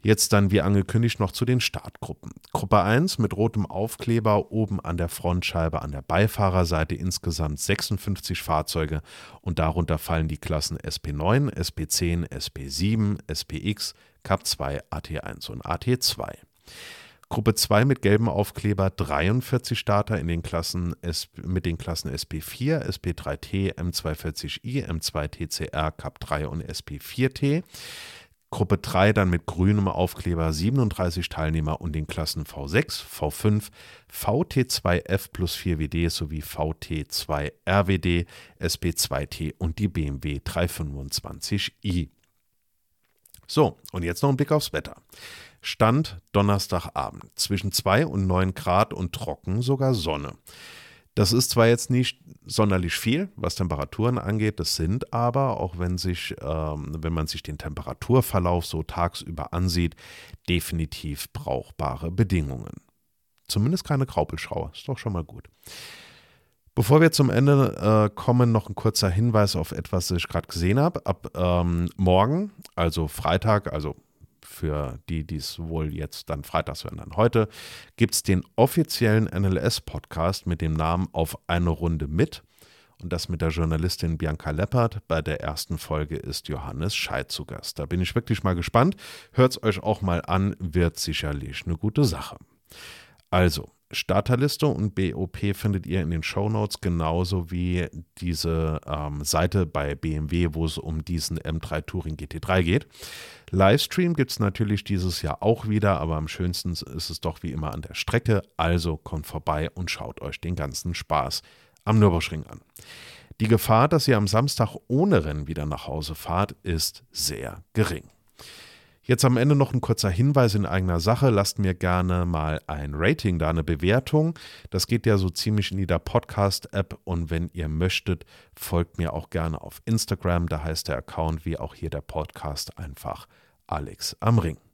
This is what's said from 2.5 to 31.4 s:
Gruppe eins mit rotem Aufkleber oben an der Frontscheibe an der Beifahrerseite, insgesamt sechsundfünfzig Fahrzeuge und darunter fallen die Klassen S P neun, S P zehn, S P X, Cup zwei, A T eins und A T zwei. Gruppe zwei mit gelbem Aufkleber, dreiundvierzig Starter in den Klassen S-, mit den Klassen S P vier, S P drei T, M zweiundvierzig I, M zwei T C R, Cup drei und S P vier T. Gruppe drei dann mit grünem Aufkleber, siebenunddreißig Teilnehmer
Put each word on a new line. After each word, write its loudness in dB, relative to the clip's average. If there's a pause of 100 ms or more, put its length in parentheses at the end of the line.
Gruppe 4
eins 4
mit 2
rotem 2
Aufkleber 0
oben 0
an -4
der 0
Frontscheibe 0
an -6
der -8
Beifahrerseite, 2
insgesamt -2
sechsundfünfzig -4
Fahrzeuge -2 (380)
und -4
darunter 2
fallen 0
die -4
Klassen -4
S -8
P -6
neun, 2
S -4
P -6
zehn, 0
S -8
P -2 (120)
X, -6 (280)
Cup 0
zwei, -4 (100)
A -6
T -8
eins -12
und -12
A -2
T 0
zwei. -4 (880)
Gruppe 0
zwei 4
mit 2
gelbem 4
Aufkleber, 0
dreiundvierzig 0
Starter 0
in -2
den 0
Klassen -2
S-, -6 (120)
mit -2
den -2
Klassen -6
S -6
P -6
vier, -2
S -6
P -4
drei -6
T, -2
M -4
zweiundvierzig -6
I, -4
M -4
zwei -4
T -8
C -6
R, -2
Cup -12
drei -4
und -6
S -10
P -12
vier -2
T. 0 (840)
Gruppe 0
drei 4
dann 4
mit 2
grünem 2
Aufkleber, 0
siebenunddreißig 0
Teilnehmer -2